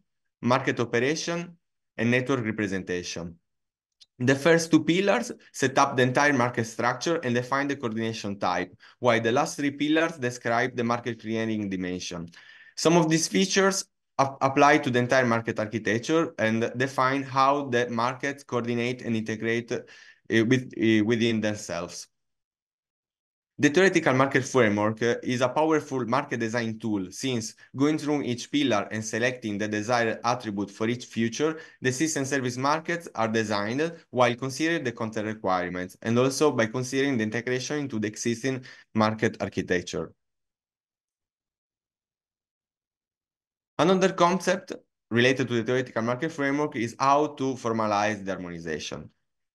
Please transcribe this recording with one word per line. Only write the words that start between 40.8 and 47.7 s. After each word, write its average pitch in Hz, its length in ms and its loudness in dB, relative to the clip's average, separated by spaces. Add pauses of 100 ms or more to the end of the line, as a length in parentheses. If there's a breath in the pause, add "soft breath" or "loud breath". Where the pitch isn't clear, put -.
Another 180 360 4
concept 180 580 0 (400)
related 123 380 4
to 120 60 0
the 117 100 0
theoretical 127 360 -2
market 123 300 -2
framework 143 460 -2
is 117 200 -4
how 143 300 2
to 135 280 -4
formalize 107 680 0